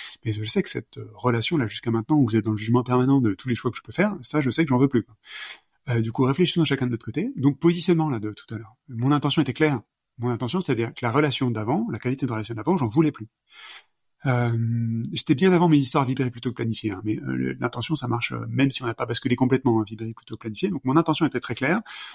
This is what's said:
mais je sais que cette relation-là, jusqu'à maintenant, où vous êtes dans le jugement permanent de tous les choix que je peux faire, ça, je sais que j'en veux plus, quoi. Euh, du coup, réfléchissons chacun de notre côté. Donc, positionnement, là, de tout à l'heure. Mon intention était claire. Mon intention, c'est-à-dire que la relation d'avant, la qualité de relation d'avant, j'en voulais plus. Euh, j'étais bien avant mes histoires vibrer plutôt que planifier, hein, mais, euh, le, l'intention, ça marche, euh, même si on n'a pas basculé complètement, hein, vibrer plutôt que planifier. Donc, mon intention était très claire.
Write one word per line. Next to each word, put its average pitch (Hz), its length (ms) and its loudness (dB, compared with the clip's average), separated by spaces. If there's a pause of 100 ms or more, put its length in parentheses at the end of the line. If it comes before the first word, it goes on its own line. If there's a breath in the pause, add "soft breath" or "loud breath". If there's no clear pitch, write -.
(240 loud breath)
mais 113 100 -2
je 107 100 -6
sais 180 180 0
que - 60 -8
cette - 320 -8 (140)
relation-là, 120 520 0
jusqu'à - 260 -4
maintenant, 113 240 2
où 139 100 6
vous 107 100 2
êtes 107 80 2
dans 110 60 0
le 107 80 -2
jugement 117 240 2
permanent 127 400 4
de 107 100 2
tous 131 160 -8
les 120 60 0
choix 120 160 -2
que - 80 -6
je - 40 -14
peux 107 100 -18
faire, 202 280 0
ça, 147 200 -2
je 135 100 0
sais 160 140 0
que 143 40 0
j'en 127 100 4
veux 139 100 6
plus, 123 160 2
quoi. - 120 -20 (720 loud breath)
Euh, 117 140 2
du 113 100 -4
coup, 131 120 2
réfléchissons 156 420 2
chacun 135 180 0
de 123 60 0
notre 117 160 -6
côté. 190 300 -4
Donc, 143 220 2
positionnement, 165 520 2
là, 117 80 -2
de 104 140 -6
tout - 220 -14
à 104 40 -8
l'heure. 107 180 -18 (120)
Mon 123 220 0
intention 143 300 2
était 135 140 0
claire. 147 260 2 (380)
Mon 120 100 -2
intention, 123 320 0
c'est-à-dire 117 320 -2
que - 80 -18
la 120 100 0
relation 135 400 2
d'avant, 117 400 -2
la 117 80 -6
qualité 131 280 -2
de 123 60 -2
relation 110 220 -6
d'avant, 151 220 0
j'en 131 120 0
voulais 147 240 4
plus. 107 160 -14 (1000 loud breath)
Euh, 117 760 0 (100)
j'étais - 240 0
bien 185 160 6
avant 175 160 6
mes 151 100 6
histoires 139 260 2
vibrer 127 260 0
plutôt 120 200 -6
que 117 60 -8
planifier, 110 340 -2
hein, 95 140 -6
mais, 110 160 -2
euh, 131 160 -4
le, 127 160 -2
l'intention, 123 420 -6
ça 127 140 -4
marche, 117 240 -4
euh, 117 160 -8
même 131 240 2
si - 100 -6
on 127 40 -6
n'a 113 80 -4
pas 123 120 -4
basculé 117 300 -2
complètement, 123 440 4
hein, 107 60 0
vibrer 110 260 -10
plutôt - 220 -16
que - 60 -12
planifier. 113 280 -4
Donc, 170 160 -4
mon 131 120 2
intention 160 280 2
était 131 140 0
très 117 160 -6
claire. 160 260 0 (340 loud breath)